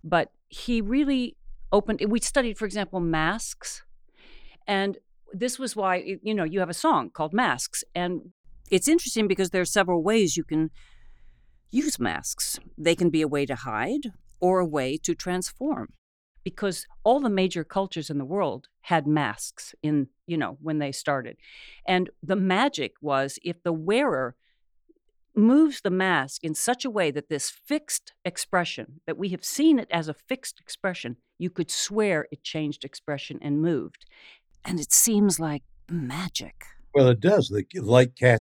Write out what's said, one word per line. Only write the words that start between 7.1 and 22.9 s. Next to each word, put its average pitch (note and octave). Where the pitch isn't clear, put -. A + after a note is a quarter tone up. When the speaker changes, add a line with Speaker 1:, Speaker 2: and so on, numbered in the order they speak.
Speaker 1:
called D#3
Masks. G3
And F3+
it's F#3
interesting A#3+
because F#3
there F#3
are F3
several F3
ways G3+
you D#3+
can D#3
use C#4
masks. -
They E3
can F3
be D#3
a D3+
way C#3+
to B2+
hide C#3+
or F#3
a F3+
way D3
to E3+
transform. F3+
Because -
all B3
the C4+
major F#3
cultures F#3+
in C#3+
the C3+
world C#3+
had D#3+
masks D3
in, D3
you E3+
know, C3+
when D#3
they C#3+
started. C3+
And F#3
the F#3
magic F#3+